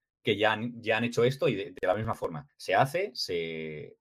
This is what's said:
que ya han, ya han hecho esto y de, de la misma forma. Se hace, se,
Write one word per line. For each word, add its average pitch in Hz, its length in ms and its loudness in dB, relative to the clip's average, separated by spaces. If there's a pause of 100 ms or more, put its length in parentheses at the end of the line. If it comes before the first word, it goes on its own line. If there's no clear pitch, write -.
(220)
que 107 140 2
ya 107 160 4
han, 117 300 -4
ya 110 160 2
han 117 60 0
hecho 117 200 2
esto 139 240 2
y 120 60 2
de, 98 180 -4
de - 140 -4
la 92 80 4
misma 110 200 -2
forma. - 320 -6 (100)
Se - 180 -2
hace, 147 400 2
se, 80 880 -6